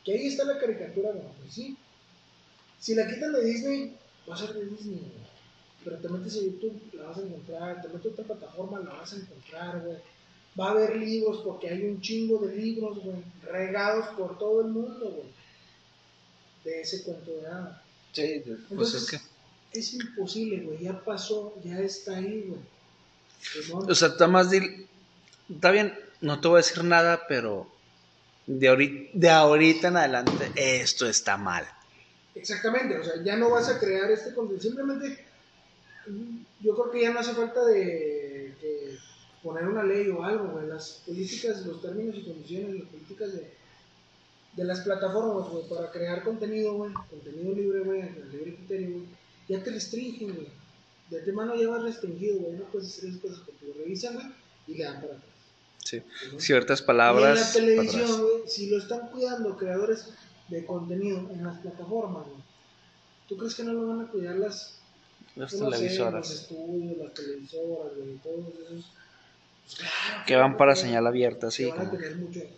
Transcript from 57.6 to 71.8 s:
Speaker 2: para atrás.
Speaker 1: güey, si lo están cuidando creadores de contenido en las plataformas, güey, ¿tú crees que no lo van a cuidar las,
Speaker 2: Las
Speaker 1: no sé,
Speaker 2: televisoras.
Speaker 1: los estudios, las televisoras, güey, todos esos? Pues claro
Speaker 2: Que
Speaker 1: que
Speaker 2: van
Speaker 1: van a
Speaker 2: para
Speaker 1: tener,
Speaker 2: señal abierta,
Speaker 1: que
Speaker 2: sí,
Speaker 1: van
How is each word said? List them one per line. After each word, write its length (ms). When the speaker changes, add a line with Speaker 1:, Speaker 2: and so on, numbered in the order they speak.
Speaker 2:
para 20
atrás. 60
Speaker 1:
güey, 280
si 220
lo 80
están 300
cuidando 480
creadores 520
de 180
contenido 520
en 120
las 160
plataformas, 640
güey, 160
¿tú 100
crees 160
que 100
no 80
lo 160
van 140
a 80
cuidar 260
las, 420
Speaker 2:
Las 180
Speaker 1:
no 160
sé, 80
Speaker 2:
televisoras. 500
Speaker 1:
los 140
estudios, 560
las 160
televisoras, 840
güey, 220
todos 360
esos? 180
Pues 140
claro 460
Speaker 2:
Que 20
Speaker 1:
que 100
Speaker 2:
van 80
Speaker 1:
van 100
a 40
Speaker 2:
para 160
Speaker 1:
tener, 140
Speaker 2:
señal 180
abierta, 420
Speaker 1:
que 40
Speaker 2:
sí, 140
Speaker 1:
van 140